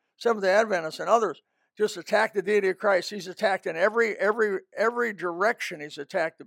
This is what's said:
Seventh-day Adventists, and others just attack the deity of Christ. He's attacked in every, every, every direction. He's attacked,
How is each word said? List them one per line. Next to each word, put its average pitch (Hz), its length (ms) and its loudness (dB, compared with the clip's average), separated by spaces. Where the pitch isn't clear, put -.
Seventh-day 202 380 2
Adventists, 185 460 0
and 170 100 -4
others 214 320 2
just 208 200 -2
attack 214 360 0
the 196 100 -2
deity 196 260 2
of 185 100 -2
Christ. 196 320 0
He's 190 160 -10
attacked 190 400 -2
in 165 100 -4
every, 214 400 2
every, 208 440 0
every 233 360 0
direction. 180 680 -4
He's 147 180 -14
attacked, 165 480 -4